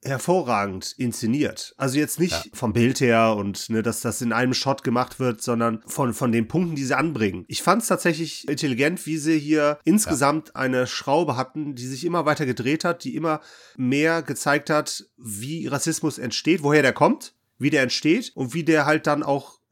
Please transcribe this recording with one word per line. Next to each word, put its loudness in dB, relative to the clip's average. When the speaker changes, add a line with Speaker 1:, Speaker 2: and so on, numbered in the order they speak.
Speaker 1:
hervorragend -2
inszeniert. -2
Also 0
jetzt -2
nicht 2
Speaker 2:
Ja. -20
Speaker 1:
vom -2
Bild 2
her 4
und, -6
ne, 0
dass -2
das -4
in 0
einem 2
Shot -2
gemacht -2
wird, -2
sondern 0
von, -2
von 0
den 2
Punkten, 0
die -4
sie -2
anbringen. -2
Ich -6
fand's 2
tatsächlich -2
intelligent, -2
wie -4
sie 0
hier 2
insgesamt 2
Speaker 2:
Ja. -20
Speaker 1:
eine 0
Schraube 0
hatten, -6
die -10
sich -8
immer 0
weiter 0
gedreht -2
hat, -2
die -6
immer -2
mehr 2
gezeigt -2
hat, -2
wie -8
Rassismus -2
entsteht, 0
woher 6
der 6
kommt, 2
wie 0
der 4
entsteht 0
und -4
wie -2
der 4
halt 2
dann 2
auch -4